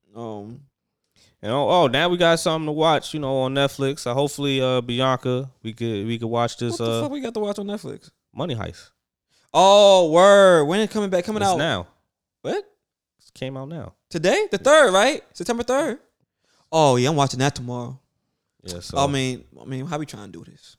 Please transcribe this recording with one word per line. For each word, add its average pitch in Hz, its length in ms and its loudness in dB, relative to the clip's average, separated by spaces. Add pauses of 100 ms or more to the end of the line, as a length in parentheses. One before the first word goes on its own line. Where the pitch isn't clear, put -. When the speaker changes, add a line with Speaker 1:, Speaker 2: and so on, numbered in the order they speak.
(160)
Speaker 1:
Um, 110 460 -14 (800)
Speaker 2:
And 104 100 -8
oh, 131 180 -2
oh, 170 180 4
now 143 220 0
we 180 80 -2
got 165 220 2
something 160 280 -4
to 151 40 -6
watch, 156 420 -2
you 160 60 -6
know, 135 220 -4
on 131 140 -2
Netflix. 139 440 -2
So 120 140 -6
hopefully, 139 480 -2
uh, 127 200 0
Bianca, 127 680 -2 (140)
we 113 100 -10
could, 110 340 -6
we 117 120 -4
could 117 80 -8
watch 117 300 -4
this, 120 220 -4
Speaker 1:
what 117 60 -4
the 117 60 -2
Speaker 2:
uh, 113 120 -2
Speaker 1:
fuck 277 80 -6
we 285 100 -8
got 233 140 -10
to 220 40 -6
watch 208 200 -6
on 202 80 -8
Netflix? - 420 -12 (240)
Speaker 2:
Money 143 220 -8
Heist. 90 340 -12 (640)
Speaker 1:
Oh, 190 580 6
word. 185 540 8
When 175 160 0
it 208 100 -2
coming 208 180 -4
back? 180 160 0
Coming 214 160 -6
Speaker 2:
It's 196 100 2
Speaker 1:
out 175 60 0
Speaker 2:
now. 131 300 -4 (540)
Speaker 1:
What? 220 160 -6
Speaker 2:
It - 760 -18
came 135 220 -10
out 135 140 -12
now. 165 240 -14 (160)
Speaker 1:
Today? 226 420 0
The 202 60 -4
third, 285 360 4
right? 214 300 2 (100)
September 233 300 -6
third? 254 360 -4 (720)
Oh, 151 260 4
yeah, 123 120 0
I'm 160 60 -2
watching 135 240 -2
that 139 160 0
tomorrow. 123 420 -12 (680)
Speaker 2:
Yeah, 87 180 -12
so - 160 -8
Speaker 1:
I 139 100 0
mean, 131 380 -4 (160)
I 62 40 -20
mean, 131 200 -10
how 156 140 -10
we 156 80 -8
trying 104 240 -18
to 85 80 -18
do - 40 -20
this? - 360 -20